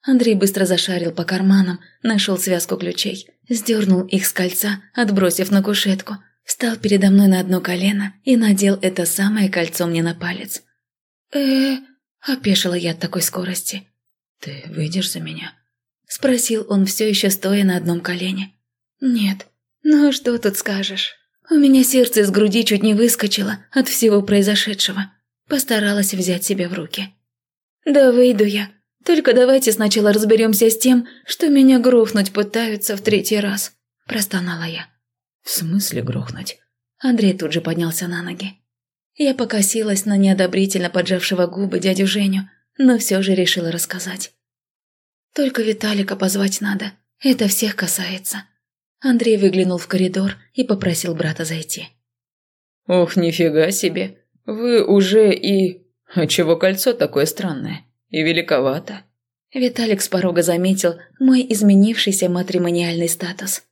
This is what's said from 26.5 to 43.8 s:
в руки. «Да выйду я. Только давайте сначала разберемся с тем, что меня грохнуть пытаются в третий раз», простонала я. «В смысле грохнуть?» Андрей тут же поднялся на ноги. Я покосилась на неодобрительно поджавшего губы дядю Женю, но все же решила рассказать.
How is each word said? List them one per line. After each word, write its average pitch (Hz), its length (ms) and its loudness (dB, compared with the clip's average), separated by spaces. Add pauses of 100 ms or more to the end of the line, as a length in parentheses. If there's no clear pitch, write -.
в 180 40 -8
руки. 175 360 -10 (760)
«Да 277 260 6
выйду 240 340 4
я. 202 240 -4 (340)
Только 302 300 2
давайте 254 380 4
сначала 208 420 2
разберемся 220 560 4
с 226 80 0
тем, 247 300 2 (180)
что - 240 -2
меня 262 300 6
грохнуть 220 520 4
пытаются 214 640 -4
в 196 60 -12
третий 208 380 0
раз», 202 340 -6 (340)
простонала 180 560 -6
я. 165 240 -12 (560)
«В - 60 -16
смысле 165 520 -4
грохнуть?» 120 560 -8 (460)
Андрей 220 300 2
тут 165 180 -6
же 170 80 -2
поднялся 165 480 -4
на 175 160 -8
ноги. 180 300 -12 (640)
Я 269 200 0
покосилась 214 720 -2
на 208 100 0
неодобрительно 190 720 0
поджавшего 180 580 -2
губы 180 320 -4
дядю 190 280 0
Женю, 190 420 -2 (280)
но 254 200 4
все 196 240 -2
же 190 140 0
решила 175 360 -2
рассказать. 180 600 -8 (1040)